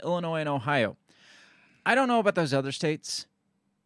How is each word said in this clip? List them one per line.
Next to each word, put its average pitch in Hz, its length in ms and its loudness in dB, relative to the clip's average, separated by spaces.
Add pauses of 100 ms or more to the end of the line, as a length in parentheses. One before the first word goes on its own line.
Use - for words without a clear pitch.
Illinois, 165 360 -2
and 151 100 -4
Ohio. 131 480 0 (880)
I 226 80 4
don't 269 140 4
know 240 100 4
about 202 160 2
those 156 180 0
other 135 180 0
states, - 560 -4 (600)